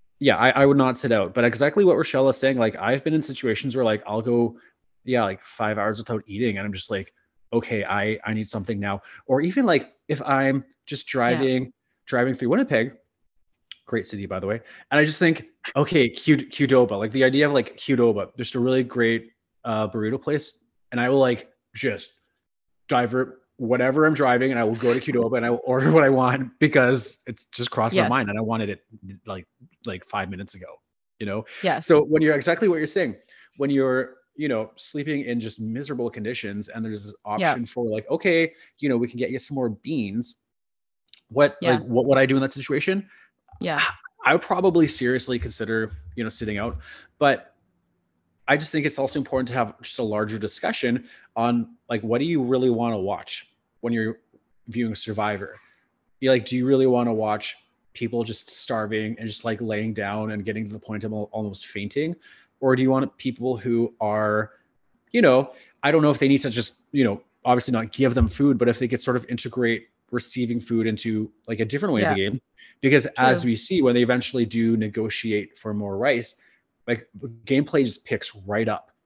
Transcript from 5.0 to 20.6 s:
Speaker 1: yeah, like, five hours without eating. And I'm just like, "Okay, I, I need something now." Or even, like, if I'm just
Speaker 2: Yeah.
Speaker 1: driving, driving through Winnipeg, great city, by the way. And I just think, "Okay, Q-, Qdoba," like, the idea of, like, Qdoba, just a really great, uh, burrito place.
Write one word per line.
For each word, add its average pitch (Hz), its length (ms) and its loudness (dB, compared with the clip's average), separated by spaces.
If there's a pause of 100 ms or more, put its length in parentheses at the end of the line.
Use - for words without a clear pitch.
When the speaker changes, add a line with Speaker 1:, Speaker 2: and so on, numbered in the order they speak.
Speaker 1:
yeah, 123 180 2
like, 95 220 -4
five 107 340 -4
hours 104 200 -2
without 113 280 -6
eating. 107 320 -4
And 98 80 -6
I'm 107 60 -6
just 90 180 -10
like, 98 240 -8 (380)
"Okay, 113 320 -2
I, 101 420 -2
I 110 80 -4
need 107 140 -6
something 104 320 -6
now." 101 220 -6 (240)
Or 131 140 2
even, 185 240 0
like, 170 300 0 (140)
if 139 140 -4
I'm 135 420 0 (220)
just - 200 -10
Speaker 2:
Yeah. - 60 -10
Speaker 1:
driving, 127 600 0 (320)
driving 127 300 0
through 123 140 -4
Winnipeg, 135 480 0 (920)
great 113 220 -4
city, 101 180 -8
by 95 140 -8
the 95 80 -4
way. 113 120 -4 (300)
And 143 80 4
I 151 60 6
just 151 160 -2
think, 165 260 2 (300)
"Okay, 143 320 4
Q-, 143 300 2
Qdoba," 127 600 2
like, 107 140 -4
the 131 100 2
idea 135 240 4
of, 143 60 0
like, 127 240 0
Qdoba, 117 600 0
just 120 200 -8
a - 20 -2
really 131 240 2
great, 113 480 -2 (340)
uh, 110 220 -2
burrito 110 340 -4
place. - 440 -6 (260)